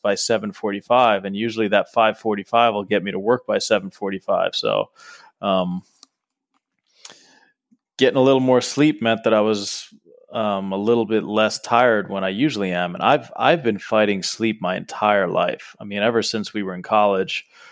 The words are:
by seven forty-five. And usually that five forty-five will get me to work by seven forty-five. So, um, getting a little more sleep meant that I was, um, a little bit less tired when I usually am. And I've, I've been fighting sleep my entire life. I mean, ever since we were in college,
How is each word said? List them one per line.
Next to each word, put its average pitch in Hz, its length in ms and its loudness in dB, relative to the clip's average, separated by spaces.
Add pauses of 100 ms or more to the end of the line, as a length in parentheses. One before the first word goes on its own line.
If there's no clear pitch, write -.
by 104 100 2
seven 104 380 -2
forty-five. 104 720 0
And 98 100 -6
usually 110 340 -2
that 101 220 0
five 110 280 2
forty-five 113 560 0
will 104 80 -4
get 98 200 -2
me 98 80 -6
to 98 80 -6
work 117 280 0
by 104 100 0
seven 98 320 -2
forty-five. 95 640 -4
So, 52 360 -2 (500)
um, 92 400 -2 (2250)
getting 131 200 4
a 131 40 4
little 135 180 6
more 127 220 4
sleep 151 400 0
meant 113 220 0
that 113 100 4
I 107 80 4
was, 104 500 -4 (400)
um, 101 400 -4
a 95 60 -4
little 113 280 2
bit 104 180 0
less 107 360 0
tired 117 500 2
when 95 140 -4
I 95 60 -2
usually 104 420 -2
am. 87 240 -2
And - 80 -6
I've, 123 320 2
I've 147 280 0
been 107 160 0
fighting 104 440 0
sleep 110 380 -4
my 92 140 -2
entire 101 520 0
life. - 520 -4
I - 40 -16
mean, 101 200 -6
ever 117 180 2
since 104 320 -6
we 107 100 -6
were 95 100 -8
in 90 100 -12
college, 101 600 0 (260)